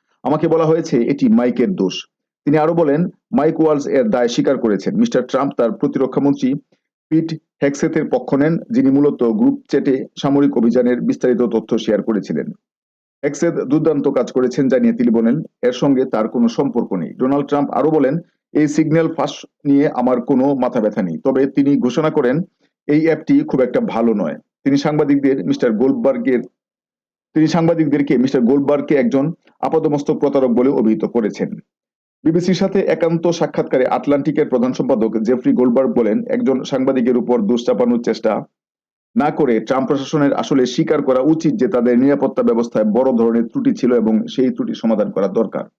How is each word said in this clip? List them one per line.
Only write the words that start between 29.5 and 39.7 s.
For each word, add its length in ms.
আপাদমস্তক 580
প্রতারক 320
বলে 200
অভিহিত 340
করেছেন। 440
বিবিসির 300
সাথে 260
একান্ত 460
সাক্ষাৎকারে 600
আটলান্টিকের 600
প্রধান 240
সম্পাদক 500
জেফ্রি 300
গোলডবার্গ 460
বলেন, 280
একজন 380
সাংবাদিকের 520
উপর 240
দোষ 240
চাপানোর 380
চেষ্টা 420
না 140
করে 300
ট্রাম্প 280